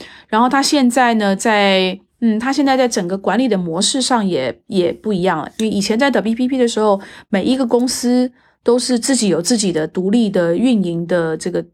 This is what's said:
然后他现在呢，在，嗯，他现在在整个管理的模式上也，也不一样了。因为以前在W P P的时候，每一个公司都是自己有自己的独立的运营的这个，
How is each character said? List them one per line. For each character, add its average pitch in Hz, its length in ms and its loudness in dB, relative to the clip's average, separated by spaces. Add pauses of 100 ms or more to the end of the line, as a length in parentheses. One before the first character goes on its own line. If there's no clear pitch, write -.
(280)
然 220 140 2
后 254 60 4
他 277 120 2
现 277 300 2
在 247 240 2
呢， 202 220 2
在， 196 600 2 (240)
嗯， 226 160 2
他 247 160 -2
现 277 140 0
在 262 100 2
在 254 120 2
整 202 180 -4
个 190 100 -4
管 196 220 -2
理 262 80 2
的 208 100 0
模 175 240 -4
式 262 220 -2
上 233 240 0
也， 135 400 -4
也 180 240 0
不 - 220 -6
一 175 100 -2
样 180 160 0
了。 143 100 -8 (100)
因 220 80 -2
为 214 40 -2
以 196 100 -2
前 214 160 -2
在 277 140 2
W 226 240 0
P 254 140 -2
P 262 100 -2
的 240 80 4
时 226 140 -2
候， 202 200 2 (280)
每 190 160 0
一 254 120 0
个 269 80 0
公 240 220 0
司 247 460 0 (320)
都 240 120 4
是 247 220 0
自 269 160 -2
己 214 140 0
有 160 120 2
自 226 160 0
己 196 160 -2
的 156 140 -2
独 185 240 -4
立 226 180 2
的 175 280 0
运 226 260 2
营 170 240 -4
的 165 300 -2
这 185 120 -8
个， 175 260 -4